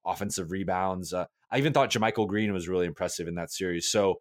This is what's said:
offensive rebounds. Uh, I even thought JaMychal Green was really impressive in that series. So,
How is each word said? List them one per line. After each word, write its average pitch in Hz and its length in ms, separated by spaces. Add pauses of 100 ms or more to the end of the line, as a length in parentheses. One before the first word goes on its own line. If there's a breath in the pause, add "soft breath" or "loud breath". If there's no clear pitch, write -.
offensive 92 460
rebounds. 92 640
Uh, 90 100 (260)
I 120 60
even 143 160
thought 139 180
JaMychal 110 380
Green 104 240
was 87 160
really 90 180
impressive 85 400
in 85 100
that 85 140
series. 87 400
So, 98 300